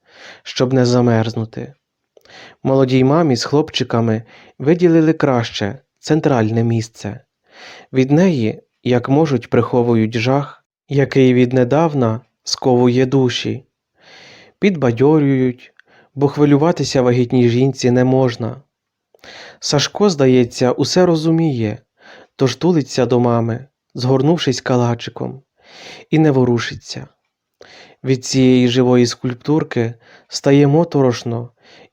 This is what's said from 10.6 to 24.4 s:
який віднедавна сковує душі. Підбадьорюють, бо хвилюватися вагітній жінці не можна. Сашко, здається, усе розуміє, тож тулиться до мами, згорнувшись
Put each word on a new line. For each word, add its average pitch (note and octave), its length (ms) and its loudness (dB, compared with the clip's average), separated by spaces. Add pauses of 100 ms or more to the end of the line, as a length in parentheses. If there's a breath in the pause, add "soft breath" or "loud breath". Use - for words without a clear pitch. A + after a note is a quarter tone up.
який C3+ 440 2
віднедавна B2+ 880 0 (220)
сковує B2 640 0
душі. B2+ 600 -2 (960 loud breath)
Підбадьорюють, C#3 1120 0 (420 soft breath)
бо C#3 120 0
хвилюватися D3 720 0
вагітній B2 480 2
жінці B2 420 0
не B2+ 120 2
можна. B2+ 580 -2 (1000 loud breath)
Сашко, - 500 -2
здається, B2+ 640 2
усе F3 340 0
розуміє, D#3+ 720 -2 (580 loud breath)
тож B2+ 200 0
тулиться D#3 500 0
до B2 140 0
мами, A#2+ 460 -2 (300)
згорнувшись C3+ 680 0